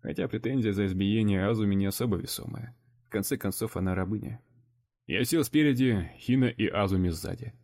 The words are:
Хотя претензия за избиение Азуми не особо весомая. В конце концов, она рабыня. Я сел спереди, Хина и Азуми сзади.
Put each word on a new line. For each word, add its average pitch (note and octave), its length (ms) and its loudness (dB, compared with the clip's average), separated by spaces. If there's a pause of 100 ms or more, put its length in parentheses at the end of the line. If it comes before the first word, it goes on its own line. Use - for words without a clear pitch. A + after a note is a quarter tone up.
Хотя C#3+ 260 -4
претензия A2+ 460 0
за G2 140 2
избиение G2 580 2
Азуми G#2+ 300 2
не G2 100 2
особо G2 320 0
весомая. - 580 -8 (300)
В - 60 -20
конце G#2+ 260 -2
концов, G2+ 400 -4
она F#2 160 0
рабыня. G2 480 -4 (640)
Я G2 180 0
сел D#3+ 200 2
спереди, B2+ 720 2
Хина B2+ 280 2
и A2+ 200 0
Азуми F#2+ 440 2
сзади. A2+ 440 -8 (100)